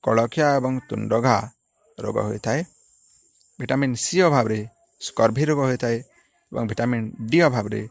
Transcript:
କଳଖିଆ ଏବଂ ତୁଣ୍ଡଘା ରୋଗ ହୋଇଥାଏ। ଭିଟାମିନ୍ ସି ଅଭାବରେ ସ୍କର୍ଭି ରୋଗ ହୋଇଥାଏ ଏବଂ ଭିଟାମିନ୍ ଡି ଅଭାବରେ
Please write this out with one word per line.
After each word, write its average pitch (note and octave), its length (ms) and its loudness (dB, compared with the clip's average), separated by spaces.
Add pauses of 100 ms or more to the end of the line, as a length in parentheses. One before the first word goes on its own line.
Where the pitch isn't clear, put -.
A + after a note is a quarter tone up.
କଳଖିଆ A#2 520 2
ଏବଂ C3 220 0
ତୁଣ୍ଡଘା A2 580 0 (600)
ରୋଗ G#2+ 240 -6
ହୋଇଥାଏ। G#2+ 380 -2 (960)
ଭିଟାମିନ୍ C3 380 -2
ସି - 240 -4
ଅଭାବରେ A#2+ 400 4 (400)
ସ୍କର୍ଭି A2+ 440 0
ରୋଗ D3+ 160 0
ହୋଇଥାଏ B2 360 0 (560)
ଏବଂ A#2 140 -4
ଭିଟାମିନ୍ A#2 400 -2 (140)
ଡି A#2 200 0
ଅଭାବରେ A2 400 0 (100)